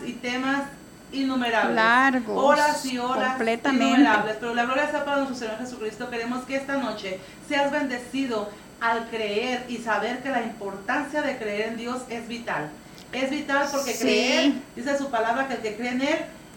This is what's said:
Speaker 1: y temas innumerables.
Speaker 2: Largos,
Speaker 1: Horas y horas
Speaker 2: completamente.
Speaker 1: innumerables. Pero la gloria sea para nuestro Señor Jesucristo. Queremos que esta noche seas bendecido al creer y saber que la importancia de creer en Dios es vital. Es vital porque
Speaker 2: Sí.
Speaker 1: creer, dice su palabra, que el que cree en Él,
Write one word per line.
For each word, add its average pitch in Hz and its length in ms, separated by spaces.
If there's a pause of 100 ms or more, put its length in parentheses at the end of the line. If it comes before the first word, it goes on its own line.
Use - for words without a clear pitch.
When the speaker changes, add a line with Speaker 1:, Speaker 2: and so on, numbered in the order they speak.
Speaker 1:
y 247 80
temas 262 480 (480)
innumerables. 247 680
Speaker 2:
Largos, 233 680
Speaker 1:
Horas 294 420
y 254 120
horas 247 380
Speaker 2:
completamente. 233 500
Speaker 1:
innumerables. 220 560
Pero 233 120
la 240 120
gloria 294 260
sea 294 140
para 285 120
nuestro 254 200
Señor 220 200
Jesucristo. 247 520
Queremos 240 340
que 269 140
esta 277 180
noche 208 460 (260)
seas 285 240
bendecido 247 800 (320)
al 233 260
creer 226 640
y 233 80
saber 226 440
que 277 80
la 240 140
importancia 254 800
de 262 160
creer 214 320
en 233 80
Dios 240 320
es 226 180
vital. 151 420 (440)
Es 262 160
vital 277 420
porque 254 220
Speaker 2:
Sí. - 80
Speaker 1:
creer, 254 520 (220)
dice 277 220
su 277 120
palabra, 240 380
que 254 60
el 220 80
que 208 160
cree 247 140
en 254 100
Él, 311 160 (400)